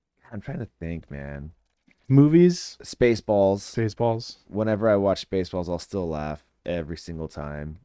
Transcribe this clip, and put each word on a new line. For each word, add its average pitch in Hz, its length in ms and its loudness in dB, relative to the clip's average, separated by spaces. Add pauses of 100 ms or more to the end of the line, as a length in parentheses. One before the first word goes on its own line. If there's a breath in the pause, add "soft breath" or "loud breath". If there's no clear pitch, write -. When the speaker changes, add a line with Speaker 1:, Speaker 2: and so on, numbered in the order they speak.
(320)
Speaker 1:
I'm 104 80 -10
trying 135 180 -10
to 113 100 -10 (120)
think, 82 300 -10
man. 71 420 -12 (560)
Speaker 2:
Movies? 156 760 6
Speaker 1:
Spaceballs. 104 800 2
Speaker 2:
Spaceballs. 113 760 -4 (120)
Speaker 1:
Whenever 107 400 0
I 104 80 6
watch 98 320 0
Spaceballs, 90 400 -4
I'll 87 100 -4
still 90 300 -6
laugh 76 360 -8 (200)
every 82 320 -6
single 80 320 -10
time. 73 560 -12